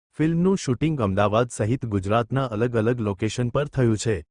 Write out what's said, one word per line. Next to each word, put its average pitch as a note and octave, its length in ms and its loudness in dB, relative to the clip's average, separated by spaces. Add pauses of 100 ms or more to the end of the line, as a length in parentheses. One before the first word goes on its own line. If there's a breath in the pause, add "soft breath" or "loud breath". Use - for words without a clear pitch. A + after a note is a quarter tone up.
(180)
ફિલ્મનું E3+ 380 2
શૂટિંગ D3 440 -2
અમદાવાદ G#2 480 2
સહિત A#2 380 -2
ગુજરાતના A2 580 0
અલગ A#2 320 -2
અલગ A#2 240 0
લોકેશન A2 480 -2
પર C#3 180 -2
થયું A#2+ 300 2
છે. G2 340 -4